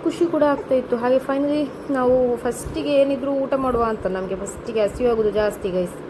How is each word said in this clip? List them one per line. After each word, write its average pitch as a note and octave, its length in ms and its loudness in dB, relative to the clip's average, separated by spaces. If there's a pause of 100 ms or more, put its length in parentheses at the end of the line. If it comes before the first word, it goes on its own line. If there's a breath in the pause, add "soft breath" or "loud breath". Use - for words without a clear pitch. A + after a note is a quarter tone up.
ಖುಷಿ E4+ 280 0
ಕೂಡ D4+ 120 2
ಆಗ್ತಾ C4+ 320 2
ಇತ್ತು. B3 220 0
ಹಾಗೆ B3 180 2
finally C#4 760 -2
ನಾವು B3+ 440 2
ಫಸ್ಟಿಗೆ C#4 640 0
ಏನಿದ್ರು C#4 300 2
ಊಟ C4+ 220 0
ಮಾಡುವ B3+ 300 0
ಅಂತ, A3 220 -2
ನಮಗೆ F#3 300 -2
ಫಸ್ಟಿಗೆ G#3+ 460 -4
ಹಸಿವಾಗೋದು A3 480 2
ಜಾಸ್ತಿ G#3 400 0
ಗೈಸ್. F3+ 240 -2 (160)